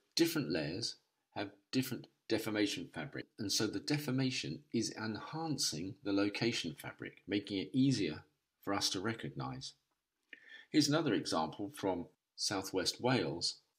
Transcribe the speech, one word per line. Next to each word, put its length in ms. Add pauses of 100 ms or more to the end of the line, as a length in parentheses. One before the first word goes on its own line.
(160)
different 340
layers 460 (400)
have 140 (220)
different 340 (220)
deformation 640
fabric, 320 (120)
and 120
so 160
the 140
deformation 800 (120)
is 200
enhancing 1000 (100)
the 80
location 680
fabric, 460
making 320
it 140
easier 500 (400)
for 100
us 180
to 100
recognise. 720 (1000)
Here's 180
another 240
example 640
from 320 (300)
southwest 640
Wales. 560 (220)